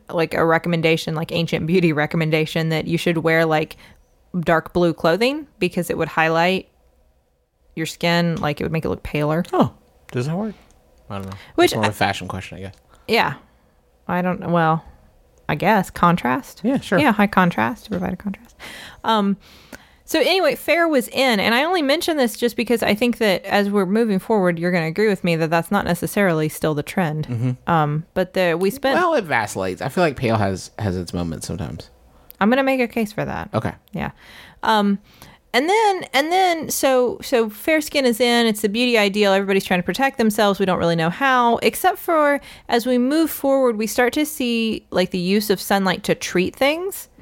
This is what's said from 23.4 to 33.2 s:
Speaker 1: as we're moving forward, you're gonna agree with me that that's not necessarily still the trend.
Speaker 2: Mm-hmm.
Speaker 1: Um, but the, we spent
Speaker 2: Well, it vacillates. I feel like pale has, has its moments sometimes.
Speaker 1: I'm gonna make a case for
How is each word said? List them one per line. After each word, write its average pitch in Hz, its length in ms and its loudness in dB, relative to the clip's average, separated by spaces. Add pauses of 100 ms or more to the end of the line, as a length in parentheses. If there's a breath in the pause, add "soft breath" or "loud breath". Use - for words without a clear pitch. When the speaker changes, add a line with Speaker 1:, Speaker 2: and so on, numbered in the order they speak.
Speaker 1:
as 202 240 0
we're 202 180 2
moving 208 340 0
forward, 180 380 0
you're 175 120 -2
gonna 170 160 0
agree 202 220 0
with 190 160 0
me 170 120 2
that 156 140 0
that's 170 220 0
not 202 120 0
necessarily 170 640 0
still 156 260 -2
the 143 100 -2
trend. 156 420 -2
Speaker 2:
Mm-hmm. 123 440 -4
Speaker 1:
Um, 156 440 0
but 185 200 -2
the, 175 240 2
we 190 120 0
spent 269 300 -2
Speaker 2:
Well, 339 140 2
it 233 100 0
vacillates. 101 580 -2
I 117 60 -4
feel 180 160 0
like 143 120 0
pale 113 200 0
has, 98 420 -2
has 95 180 -2
its 90 160 -6
moments 87 360 -6
sometimes. - 420 -10 (500 loud breath)
Speaker 1:
I'm 202 80 2
gonna 269 140 2
make 269 180 0
a 240 80 0
case 220 240 -6
for 147 120 -6